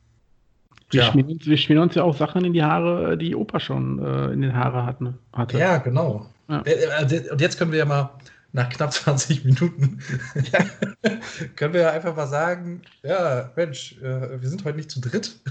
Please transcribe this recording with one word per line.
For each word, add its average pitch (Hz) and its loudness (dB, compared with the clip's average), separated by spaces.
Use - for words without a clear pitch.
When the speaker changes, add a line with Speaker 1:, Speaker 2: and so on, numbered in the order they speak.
Speaker 1:
Wir 131 4
Speaker 2:
Tja. - 8
Speaker 1:
schmieren 135 6
uns, 160 -10
wir 151 6
schmieren 156 6
uns 175 4
ja 175 4
auch 170 2
Sachen 165 0
in 175 2
die 165 2
Haare, 170 2
äh, 165 0
die 165 -2
Opa 214 -2
schon, 131 -4
äh, 135 -2
in 139 0
den 131 0
Haare 127 0
hatten, 123 -6
hatte. 120 -2
Speaker 2:
Ja, 175 4
genau. 127 -2
Speaker 1:
Ja. 151 -4
Speaker 2:
Wer, 156 2
äh, 160 -2
und 143 -2
jetzt 175 0
können 165 0
wir 156 2
ja 151 4
mal 143 0
nach 123 0
knapp 143 -4
<laughs> - -4
zwanzig 135 0
Minuten 135 2
Speaker 1:
Ja. - 4
Speaker 2:
<laughs> 202 -6
können 151 -2
wir 175 4
ja 165 4
einfach 160 -2
mal 151 -2
sagen, 175 -4
ja, 139 0
Mensch, 156 -4
äh, 131 -6
wir 127 -4
sind 190 -6
heute 147 -4
nicht 151 -10
zu 131 -8
dritt. 127 -6